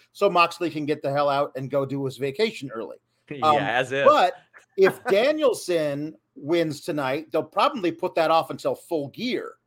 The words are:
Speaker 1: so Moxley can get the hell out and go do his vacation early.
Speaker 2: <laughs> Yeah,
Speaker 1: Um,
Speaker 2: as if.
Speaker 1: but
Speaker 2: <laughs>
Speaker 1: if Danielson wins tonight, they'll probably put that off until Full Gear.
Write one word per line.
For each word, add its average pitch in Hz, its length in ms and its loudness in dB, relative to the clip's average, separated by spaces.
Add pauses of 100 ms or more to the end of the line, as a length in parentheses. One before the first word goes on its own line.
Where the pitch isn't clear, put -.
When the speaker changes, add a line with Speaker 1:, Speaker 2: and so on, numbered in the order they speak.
(120)
Speaker 1:
so 202 180 2
Moxley 170 400 2
can 151 160 -6
get 147 160 -2
the 139 100 -2
hell 143 160 2
out 143 260 0
and 131 160 -8
go 139 140 0
do 139 220 -4
his 131 100 -8
vacation 135 540 -4
early. 110 320 -10
Speaker 2:
<laughs> - 260 -20
Yeah, 147 180 -2
Speaker 1:
Um, 151 120 6
Speaker 2:
as 117 340 -2
if. 139 140 2
Speaker 1:
but 220 280 4 (220)
Speaker 2:
<laughs> - 220 -20
Speaker 1:
if - 260 4
Danielson 185 1120 0 (200)
wins 160 460 -2
tonight, 147 500 -4
they'll 156 140 0
probably 196 480 0
put 170 220 -6
that 160 160 2
off 160 200 2
until 139 240 -4
Full 143 340 -6
Gear. 185 440 -6 (140)